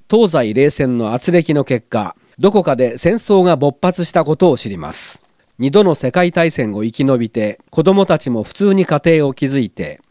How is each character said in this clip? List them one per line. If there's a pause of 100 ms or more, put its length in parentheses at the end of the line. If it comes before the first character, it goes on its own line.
東
西
冷
戦
の
圧
力
の
結
果、 (240)
ど
こ
か
で
戦
争
が
勃
発
し
た
こ
と
を
知
り
ま
す。 (380)
二
度
の
世
界
大
戦
を
生
き
延
び
て、 (120)
子
供
た
ち
も
普
通
に
家
庭
を
築
い
て、 (120)